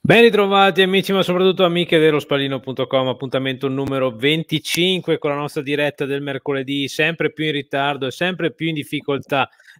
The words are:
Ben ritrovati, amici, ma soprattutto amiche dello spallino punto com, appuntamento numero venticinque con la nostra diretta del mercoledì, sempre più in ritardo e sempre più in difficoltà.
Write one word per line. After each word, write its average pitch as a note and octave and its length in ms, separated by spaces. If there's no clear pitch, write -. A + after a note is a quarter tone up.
Ben A#3 80
ritrovati, G3 560
amici, F#3+ 320
ma F#3+ 80
soprattutto F#3 420
amiche E3+ 360
dello D#3 180
spallino C#3 420
punto C3 280
com, C3 200
appuntamento C3 600
numero C3+ 420
venticinque D#3+ 1080
con D3+ 100
la C#3+ 60
nostra D3 260
diretta C#3+ 440
del C#3 180
mercoledì, C#3 640
sempre D#3 440
più D#3 140
in D#3 60
ritardo C#3 560
e A#2+ 40
sempre E3+ 400
più D#3+ 180
in D#3+ 40
difficoltà. C#3 760